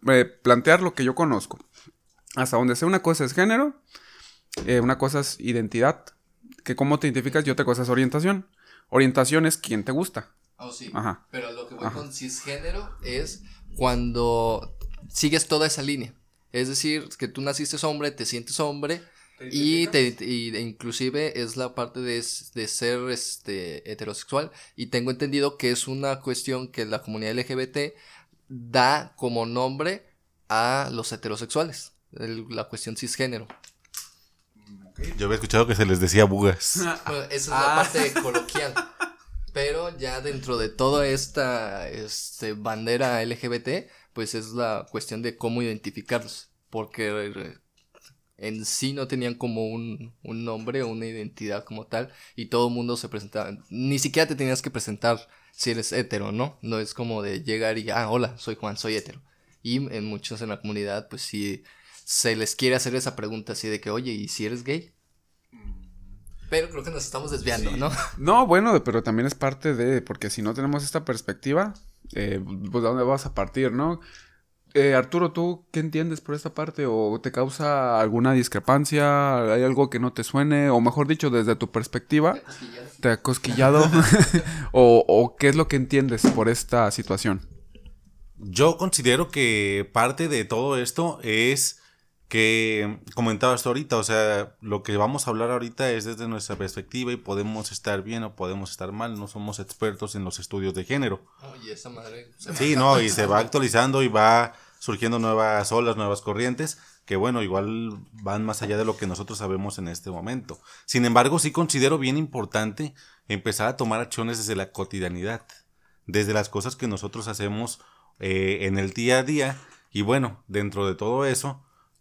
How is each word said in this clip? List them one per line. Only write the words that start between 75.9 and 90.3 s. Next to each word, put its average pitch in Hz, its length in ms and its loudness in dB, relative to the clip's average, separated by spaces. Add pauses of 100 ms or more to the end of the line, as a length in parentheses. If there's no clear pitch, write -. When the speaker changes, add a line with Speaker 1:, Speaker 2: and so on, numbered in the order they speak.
Speaker 1:
por - 140 -6
esta 151 200 -8
parte? 156 320 -4
¿O 110 360 2
te 127 100 -4
causa 131 680 2
alguna 117 320 4
discrepancia? 139 1200 4
¿Hay 120 100 6
algo 131 280 4
que 123 80 -4
no 120 160 0
te 117 100 -4
suene? 143 460 4
O 120 100 6
mejor 127 260 4
dicho, 151 220 2
desde 117 280 4
tu 110 140 -4
perspectiva, 151 640 2
Speaker 2:
Te 285 60 -10
ha - 40 -20
cosquillado. - 460 -16 (100)
Speaker 1:
¿te 131 80 4
ha 113 140 2
cosquillado? 135 680 6
<laughs> 160 800 6
¿O, 120 340 10
o 113 300 6
qué 139 120 6
es 139 80 6
lo 160 120 4
que 143 80 2
entiendes 127 460 2 (120)
por 113 140 4
esta 117 420 2
situación? 98 560 -2 (920)
Speaker 3:
Yo 127 400 4
considero 165 520 2
que 104 640 2
parte 135 360 2
de 123 160 0